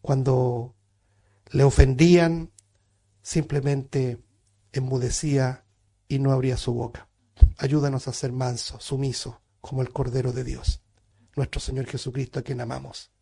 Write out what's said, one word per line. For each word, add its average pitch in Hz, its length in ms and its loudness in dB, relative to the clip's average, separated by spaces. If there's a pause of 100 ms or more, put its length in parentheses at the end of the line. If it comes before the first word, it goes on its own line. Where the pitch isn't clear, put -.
Cuando 127 720 0 (760)
le 135 120 4
ofendían, 165 880 6 (720)
simplemente 139 960 -2 (540)
enmudecía 131 920 -2 (440)
y 135 100 -2
no 135 140 2
abría 131 240 0
su - 180 -4
boca. 120 340 -8 (500)
Ayúdanos 139 500 0
a 127 40 -6
ser 123 200 -6
manso, 123 480 -6
sumiso, 131 600 -6 (200)
como 131 220 -6
el 127 100 -6
Cordero 127 400 -2
de 127 120 -6
Dios, - 360 -4 (540)
nuestro 135 260 -4
Señor 131 260 -6
Jesucristo, 131 520 -8
a 127 40 -8
quien 127 180 -8
amamos. 127 500 -12 (100)